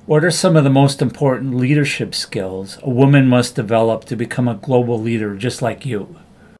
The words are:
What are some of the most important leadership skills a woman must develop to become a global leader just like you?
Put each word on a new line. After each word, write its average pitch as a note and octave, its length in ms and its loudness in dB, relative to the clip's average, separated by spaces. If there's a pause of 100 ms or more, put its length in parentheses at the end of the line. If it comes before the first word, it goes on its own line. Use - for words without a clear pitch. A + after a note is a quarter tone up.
What D3+ 180 2
are F3 80 2
some E3+ 260 2
of D3 80 4
the C#3 40 4
most C#3 320 4
important B2+ 540 -2
leadership C#3 580 0
skills F#2+ 680 -8
a - 80 -6
woman C3+ 380 4
must B2 280 2
develop A2+ 500 0
to A#2+ 120 -8
become A#2+ 320 -4
a A#2 60 -4
global A#2+ 440 0
leader A2 360 -4
just A2+ 260 -6
like A2+ 240 -6
you? G#2+ 320 -8 (420)